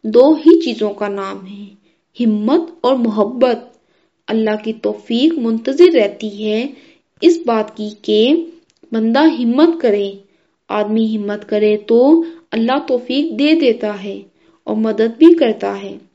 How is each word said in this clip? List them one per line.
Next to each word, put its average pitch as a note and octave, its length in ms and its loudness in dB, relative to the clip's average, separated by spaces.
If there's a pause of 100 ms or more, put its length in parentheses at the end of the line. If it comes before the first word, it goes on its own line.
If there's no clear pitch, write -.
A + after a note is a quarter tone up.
دو B3+ 300 6
ہی E4 260 6
چیزوں G#3+ 340 -4
کا G#3 140 -6
نام G3 380 -10
ہے، G3+ 180 -16 (600)
ہمت A3 460 0 (100)
اور B3+ 160 0
محبت۔ A#3 600 0 (680)
اللہ G#3+ 380 -2
کی A3 80 -6
توفیق A#3 640 -2
منتظر C4+ 560 2
رہتی G#3 500 -4
ہے G#3+ 220 -2 (540)
اس E4 260 4
بات A3 300 -2
کی G#3+ 120 -8 (140)
کہ A3 320 2 (580)
بندہ A3+ 300 0
ہمت D4+ 580 2
کرے۔ G3+ 320 -2 (560)
آدمی A3 480 -2
ہمت G#3 320 -8
کرے G#3+ 280 0
تو B3+ 480 4 (260)
اللہ A#3 280 -2 (100)
توفیق B3+ 500 -4
دے D4 160 2
دیتا A3 500 -2
ہے G3 160 -12 (440)
اور G#3+ 120 -6
مدد A3 420 -2
بھی E4 160 8
کرتا G#3+ 480 -2
ہے۔ G3 160 -14 (160)